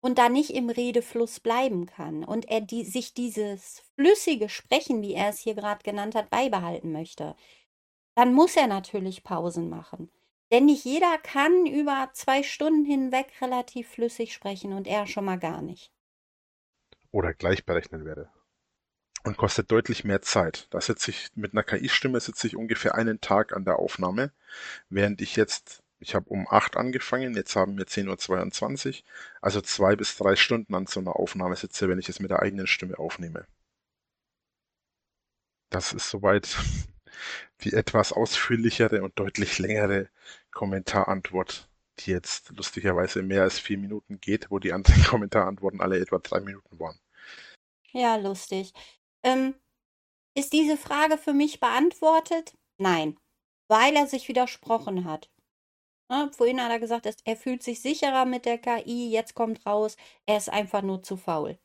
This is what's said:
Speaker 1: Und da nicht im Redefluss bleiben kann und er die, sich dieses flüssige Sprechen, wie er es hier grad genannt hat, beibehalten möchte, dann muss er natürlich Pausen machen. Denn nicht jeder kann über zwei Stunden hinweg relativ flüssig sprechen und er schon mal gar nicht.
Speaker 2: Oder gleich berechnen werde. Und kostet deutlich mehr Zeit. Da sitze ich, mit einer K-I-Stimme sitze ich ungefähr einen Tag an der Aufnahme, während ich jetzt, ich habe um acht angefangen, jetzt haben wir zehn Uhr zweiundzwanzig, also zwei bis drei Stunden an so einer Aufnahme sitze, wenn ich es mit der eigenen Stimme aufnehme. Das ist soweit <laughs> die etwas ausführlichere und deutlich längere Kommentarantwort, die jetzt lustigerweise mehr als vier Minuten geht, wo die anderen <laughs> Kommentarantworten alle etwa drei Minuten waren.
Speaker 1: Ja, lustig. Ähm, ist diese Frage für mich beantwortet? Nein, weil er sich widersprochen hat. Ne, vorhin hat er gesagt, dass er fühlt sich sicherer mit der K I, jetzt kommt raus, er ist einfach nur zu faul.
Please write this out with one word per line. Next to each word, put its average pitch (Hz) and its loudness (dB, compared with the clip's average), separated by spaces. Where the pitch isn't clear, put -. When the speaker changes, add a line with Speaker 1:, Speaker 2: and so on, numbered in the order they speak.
Speaker 1:
Und 254 2
da 240 8
nicht 277 2
im 247 -2
Redefluss 233 -2
bleiben 226 -2
kann 160 -10
und 220 -6
er 220 0
die, 226 -8
sich 233 -8
dieses 214 -6
flüssige 294 4
Sprechen, 262 -2
wie 202 -6
er 196 0
es 208 -8
hier 220 -6
grad 208 -6
genannt 208 -6
hat, 214 -2
beibehalten 180 -2
möchte, 156 -10
dann 247 6
muss 311 6
er 294 6
natürlich 190 -4
Pausen 170 -4
machen. 165 -12
Denn 247 8
nicht 294 6
jeder 320 2
kann 320 4
über 269 0
zwei 269 0
Stunden 302 2
hinweg 269 0
relativ 247 -4
flüssig 233 -4
sprechen 196 -8
und 196 -6
er 202 -2
schon 196 -6
mal 185 -2
gar 160 -6
nicht. - -14
Speaker 2:
Oder 87 -2
gleich 90 -2
berechnen 82 -6
werde. 76 -14
Und 104 -6
kostet - 0
deutlich 113 2
mehr 98 0
Zeit. - -2
Da 90 -4
sitze - -4
ich, - -10
mit 104 -8
einer 107 0
K-I-Stimme 123 -2
sitze - -6
ich 113 -4
ungefähr 113 -2
einen 113 0
Tag 101 2
an 98 -6
der 92 2
Aufnahme, 92 -2
während 98 0
ich - -8
jetzt, - -2
ich - -12
habe - -4
um 95 -4
acht - 4
angefangen, 127 -2
jetzt 98 -6
haben 98 2
wir 95 -6
zehn 98 -4
Uhr 95 -4
zweiundzwanzig, 107 -4
also 98 0
zwei 98 4
bis 104 -6
drei 98 4
Stunden 110 0
an 95 -2
so - -6
einer 92 -4
Aufnahme 90 -2
sitze, - -4
wenn 92 2
ich 95 -6
es 92 -12
mit 98 -6
der 95 2
eigenen 98 -2
Stimme 92 -4
aufnehme. 82 -8
Das - -4
ist - -8
soweit 98 2
<laughs> - -16
die - -2
etwas 107 2
ausführlichere 113 2
und 92 -6
deutlich 98 -2
längere 98 0
Kommentarantwort, 95 -2
die - -6
jetzt - -6
lustigerweise 95 -2
mehr 95 2
als 92 2
vier - -4
Minuten 101 -10
geht, - -4
wo 98 -2
die 95 -4
anderen 95 8
<laughs> - 10
Kommentarantworten 101 0
alle 92 2
etwa 90 0
drei - -4
Minuten 98 -16
waren. 82 -12
Speaker 1:
Ja, 240 2
lustig. 196 -6
Ähm, 262 2
ist 277 -4
diese 302 4
Frage 302 2
für 302 -2
mich 294 2
beantwortet? 320 2
Nein, 165 2
weil 254 6
er 294 6
sich 269 -6
widersprochen 226 -2
hat. 156 -10
Ne, 277 -2
vorhin 247 2
hat 240 -2
er 233 0
gesagt, 226 -4
dass 214 -6
er 220 -2
fühlt 254 -6
sich 240 -8
sicherer 269 2
mit 247 -4
der 233 0
K 233 -4
I, 240 -6
jetzt 226 -2
kommt 226 -4
raus, 214 -2
er 208 2
ist 202 -6
einfach 202 -2
nur 190 -4
zu 190 -10
faul. 160 -4